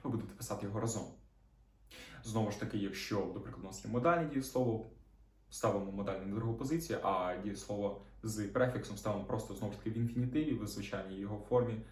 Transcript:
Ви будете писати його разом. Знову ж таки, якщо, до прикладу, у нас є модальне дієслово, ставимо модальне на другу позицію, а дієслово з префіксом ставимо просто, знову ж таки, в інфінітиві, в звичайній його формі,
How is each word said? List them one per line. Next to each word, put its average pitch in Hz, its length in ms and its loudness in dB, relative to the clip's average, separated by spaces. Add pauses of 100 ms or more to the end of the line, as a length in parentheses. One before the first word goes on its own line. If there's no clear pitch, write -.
Ви 135 60 0
будете 107 240 -2
писати 101 320 -4
його 104 140 -2
разом. 101 240 0 (1200)
Знову 110 280 2
ж - 80 -6
таки, 104 180 -2
якщо, 98 380 0
до 92 260 0
прикладу, - 260 -8
у - 0 -
нас - 180 -10
є 110 60 -4
модальне 160 380 6
дієслово, 127 560 2 (640)
ставимо 98 420 2
модальне 95 340 -2
на 101 100 -2
другу 113 180 2
позицію, 147 500 0
а 92 400 2
дієслово 101 580 -2 (220)
з 107 240 -2
префіксом 113 500 2
ставимо 98 280 -2
просто, - 300 -4
знову 101 180 -2
ж - 60 -10
таки, 113 100 -4
в 113 80 -2
інфінітиві, 123 560 2
в 104 140 0
звичайній 95 520 -6
його 104 300 -4
формі, 113 320 4 (100)